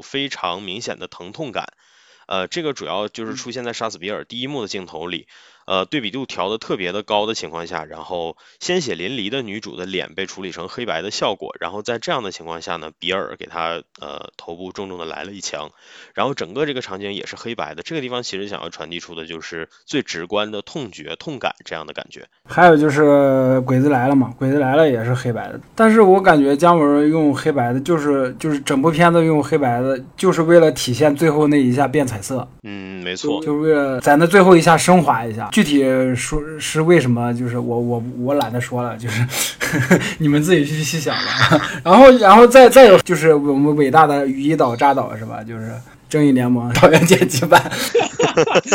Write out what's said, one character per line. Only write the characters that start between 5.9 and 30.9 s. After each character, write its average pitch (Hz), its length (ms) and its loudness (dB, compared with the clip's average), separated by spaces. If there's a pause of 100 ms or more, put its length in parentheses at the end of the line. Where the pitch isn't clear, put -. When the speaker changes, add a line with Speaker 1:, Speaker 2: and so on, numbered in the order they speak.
Speaker 1:
比 104 120 -8
度 127 160 -10
调 95 240 -8
得 110 80 -8
特 147 180 -10
别 90 140 -6
的 104 100 -8
高 104 240 -4
的 113 80 -6
情 85 160 -12
况 82 160 -12
下， 82 200 -10
然 80 180 -18
后 85 340 -10 (220)
鲜 180 220 -4
血 120 120 -8
淋 87 200 -10
漓 104 160 -8
的 135 120 -8
女 107 180 -12
主 98 160 -16
的 90 120 -12
脸 90 260 -8
被 95 140 -10
处 98 160 -16
理 92 80 -12
成 85 180 -12
黑 120 160 -12
白 82 160 -6
的 98 80 -10
效 120 240 -6
果， - 260 -16
然 85 120 -10
后 104 100 -12
在 117 160 -8
这 175 140 -10
样 139 100 -6
的 95 100 -10
情 82 140 -18
况 82 160 -14
下 90 140 -10
呢， 78 240 -14
比 85 120 -8
尔 92 240 -8
给 - 120 -18
她， 82 340 -8 (180)
呃， 73 380 -16
头 85 180 -18
部 92 160 -16
重 98 180 -14
重 90 100 -14
的 82 60 -12
来 76 180 -12
了 95 80 -16
一 101 100 -20
枪， 76 300 -12 (420)
然 107 140 -4
后 139 80 -8
整 90 180 -10
个 147 140 -6
这 131 80 -8
个 127 60 -10
场 95 200 -14
景 101 120 -10
也 - 120 -12
是 - 100 -16
黑 117 200 -14
白 78 180 -10
的， 78 80 -16
这 - 140 -12
个 151 60 -8
地 123 80 -10
方 123 120 -8
其 95 160 -12
实 101 100 -10
想 98 140 -12
要 82 80 -14
传 82 220 -16
递 85 80 -12
出 85 160 -18
的 80 100 -14
就 82 160 -14
是 82 260 -14 (200)
最 139 160 -6
直 85 240 -12
观 104 240 -6
的 104 100 -10
痛 131 300 -14
觉、 78 240 -16
痛 143 240 -14
感 - 160 -6 (100)
这 85 100 -14
样 78 120 -12
的 78 60 -18
感 - 180 -16
觉。 - 160 -20 (200)
Speaker 2:
还 175 200 4
有 160 100 6
就 151 100 2
是 139 760 2
鬼 127 180 0
子 143 100 2
来 127 180 0
了 139 80 2
嘛， 120 220 0
鬼 135 140 -2
子 143 80 0
来 135 160 0
了 160 120 4
也 117 160 -2
是 123 120 -2
黑 123 180 -6
白 104 140 -10
的， 104 120 -14 (140)
但 226 180 2
是 220 80 4
我 190 220 6
感 175 180 4
觉 139 160 2
姜 170 220 4
文 147 320 2
用 151 240 0
黑 151 180 -4
白 123 220 -2
的， 131 60 -2
就 165 180 0
是， 139 420 -2
就 156 120 -4
是 143 80 -2
整 135 200 -2
部 160 120 2
片 170 200 4
子 170 140 2
用 151 180 0
黑 160 140 -2
白 127 240 -2
的， 131 180 -2 (160)
就 185 160 0
是 165 120 0
为 170 160 6
了 156 140 6
体 127 200 -6